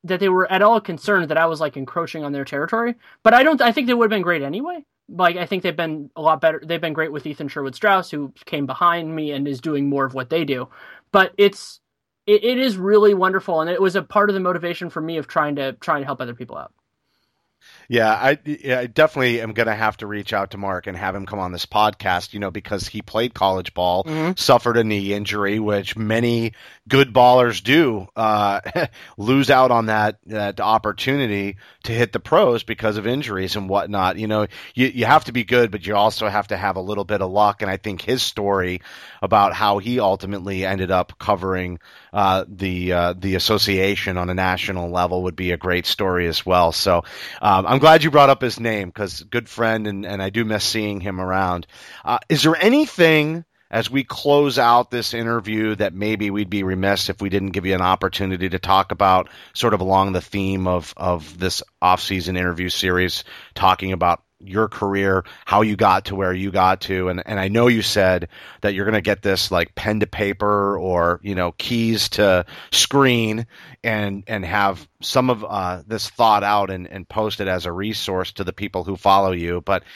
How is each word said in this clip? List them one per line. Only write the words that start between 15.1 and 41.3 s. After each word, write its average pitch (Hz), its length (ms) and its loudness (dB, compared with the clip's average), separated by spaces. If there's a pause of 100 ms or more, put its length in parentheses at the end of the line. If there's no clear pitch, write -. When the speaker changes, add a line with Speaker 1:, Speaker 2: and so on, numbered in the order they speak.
Speaker 1:
of 151 100 -8
trying 147 280 0
to, 135 180 -4
trying 147 280 -4
to 135 40 -8
help 139 140 -8
other 120 140 -8
people 120 220 -14
out. 69 160 -14 (1160)
Speaker 2:
Yeah, 113 240 2
I, 131 320 2
yeah, 139 360 -4
I 123 60 -6
definitely 127 540 2
am 110 120 -8
gonna 110 220 0
have 110 240 -2
to 107 80 -12
reach 104 260 -6
out 98 180 -2
to 98 80 -12
Mark 98 280 -6
and 92 100 -10
have 95 180 -6
him 98 100 -8
come 101 140 -10
on 90 140 -6
this 87 140 -8
podcast, 101 680 0
you 104 80 -10
know, 98 100 -4
because 98 360 -8
he 104 140 -10
played 117 320 -4
college 95 420 -2
ball, 90 300 0
Speaker 1:
Mm-hmm. 160 320 -4
Speaker 2:
suffered 120 400 2
a 113 80 4
knee 101 280 -2
injury, 104 460 -2
which 104 380 -2
many 113 560 -2 (360)
good 135 240 4
ballers 123 500 6
do, 117 520 2
uh, 104 460 0 (140)
<laughs> - 420 -6
lose 131 340 2
out 131 200 6
on 117 160 2
that, 107 400 0
that 104 340 -6
opportunity 107 960 -2 (280)
to 117 80 -6
hit 117 200 0
the 110 80 -4
pros 151 420 2
because 110 360 -4
of 101 80 -6
injuries 104 500 -4
and 98 120 -6
whatnot. 95 500 0
You 110 80 -6
know, 107 200 0 (280)
you, 127 140 2
you 117 180 -2
have 151 180 4
to 127 80 -12
be 120 120 -2
good, 120 260 4
but 90 160 -10
you 104 100 -2
also 107 320 2
have 101 200 -2
to 104 80 -4
have 95 200 -2
a 95 40 -4
little 101 240 -6
bit 98 180 -2
of 92 80 -2
luck. 104 320 2
And 98 80 -2
I 95 80 -2
think 98 240 -8
his 123 200 -2
story 95 580 -2 (420)
about 98 320 2
how 101 240 2
he 120 220 -2
ultimately 95 640 -2
ended 95 240 -4
up 90 280 -2
covering 92 600 -4 (380)